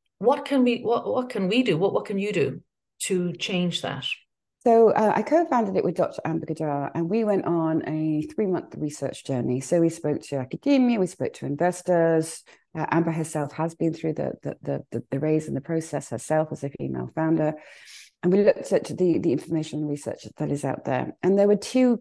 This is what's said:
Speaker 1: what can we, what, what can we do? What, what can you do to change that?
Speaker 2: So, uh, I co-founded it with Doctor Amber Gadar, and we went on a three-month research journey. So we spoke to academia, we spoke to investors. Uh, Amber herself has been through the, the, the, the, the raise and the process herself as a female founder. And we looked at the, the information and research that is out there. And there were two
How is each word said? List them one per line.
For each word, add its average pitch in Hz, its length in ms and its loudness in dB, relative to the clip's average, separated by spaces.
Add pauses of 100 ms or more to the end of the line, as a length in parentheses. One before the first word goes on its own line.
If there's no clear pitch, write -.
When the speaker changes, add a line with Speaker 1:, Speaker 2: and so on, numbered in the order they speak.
(180)
Speaker 1:
what 285 260 0
can 269 220 2
we, 240 160 2
what, 233 260 -2
what 247 220 -2
can 190 180 -2
we 233 160 2
do? 190 140 2
What, 190 160 2
what 208 100 -2
can 196 160 -4
you 202 140 -2
do 160 260 0 (440)
to 180 280 0
change 180 520 -2
that? - 200 -6 (600)
Speaker 2:
So, 226 260 8
uh, 214 260 4
I 208 60 2
co-founded 240 560 2
it - 80 2
with 175 100 0
Doctor - 300 0
Amber 160 200 -2
Gadar, 147 480 -4
and 170 160 -2
we 226 140 0
went 202 220 2
on 165 420 0
a 156 360 0
three-month 185 540 -4
research 147 460 -6
journey. 127 380 -2
So 175 180 0
we 165 80 6
spoke 151 360 -4
to - 120 -8
academia, 240 640 2
we 185 80 2
spoke - 280 -6
to - 100 -10
investors. 165 960 0 (340)
Uh, 156 140 -4
Amber 165 200 2
herself 156 420 -4
has 165 200 -4
been 165 200 -2
through 160 200 -4
the, 139 200 -4 (100)
the, 147 180 -8
the, 139 300 -6
the, 120 200 -6
the 139 80 -2
raise 156 280 0
and 139 80 -6
the 139 60 -6
process 160 480 -6
herself 156 420 -2
as 151 140 -8
a 139 40 -6
female 131 460 -8
founder. 160 380 0 (680)
And 180 120 4
we 202 100 6
looked - 300 2
at 175 100 2
the, 165 360 0
the 160 120 0
information 156 480 -2
and 151 100 -4
research - 380 -8 (100)
that 147 140 -4
is 143 140 -4
out 131 180 -4
there. 131 400 -4
And 196 160 4
there 202 80 6
were 208 80 6
two 247 460 2